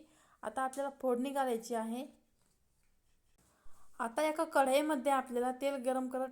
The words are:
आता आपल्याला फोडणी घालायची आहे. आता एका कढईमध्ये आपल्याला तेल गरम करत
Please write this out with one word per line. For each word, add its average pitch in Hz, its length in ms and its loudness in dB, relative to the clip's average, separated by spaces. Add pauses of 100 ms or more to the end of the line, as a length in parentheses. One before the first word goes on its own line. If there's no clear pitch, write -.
(440)
आता 214 180 -4
आपल्याला 269 300 -2 (100)
फोडणी 254 280 2
घालायची 247 460 0
आहे. 226 300 -4 (1900)
आता 226 240 0
एका 311 200 2
कढईमध्ये 285 680 4
आपल्याला 254 400 0 (100)
तेल 277 220 0
गरम 254 240 0
करत 254 240 -4